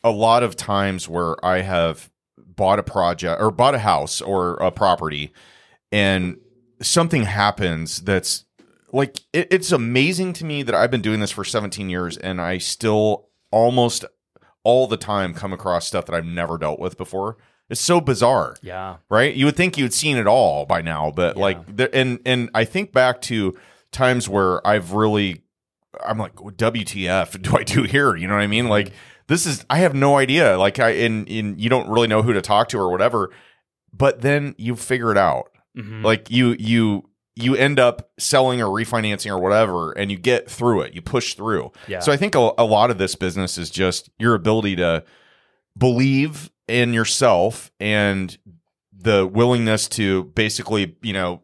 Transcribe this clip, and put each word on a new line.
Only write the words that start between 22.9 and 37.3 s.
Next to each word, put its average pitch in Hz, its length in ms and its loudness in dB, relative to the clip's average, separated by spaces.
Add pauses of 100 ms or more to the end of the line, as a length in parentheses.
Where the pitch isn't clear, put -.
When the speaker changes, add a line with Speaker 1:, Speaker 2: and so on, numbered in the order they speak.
Speaker 1:
back 127 320 2
to 104 320 -2 (360)
times 127 360 0
where 95 380 0
I've 95 280 0
really, 104 500 0 (640)
I'm 110 120 -4
like, 95 160 -8 (240)
"W 113 280 0
T 95 220 -6
F 92 340 -2
<laughs> - 0 -
do - 160 0
I 110 60 0
do 135 200 0
here?" 127 320 2
You 87 120 -6
know 101 80 0
what 104 80 2
I 104 40 0
mean? 113 200 0
Like, 104 240 0 (360)
this 185 180 0
is, 147 240 -6
I 139 100 2
have 175 140 4
no 139 240 4
idea. 135 400 4
Like, 98 220 2
I, 117 120 4
and, 110 380 -2
and 104 320 -6
you 117 80 0
don't 127 200 2
really 117 180 2
know 110 160 2
who 117 100 2
to 95 80 0
talk 107 280 2
to 113 100 -4
or 90 120 0
whatever, 98 380 0 (640)
but 131 280 0
then 143 360 -2
you 117 180 -4
figure 120 360 -2
it 101 60 4
out. 78 340 2 (260)
Speaker 2:
Mm-hmm. 110 260 -12
Speaker 1:
Like, 110 280 0
you, 120 260 4
you, 110 500 0 (280)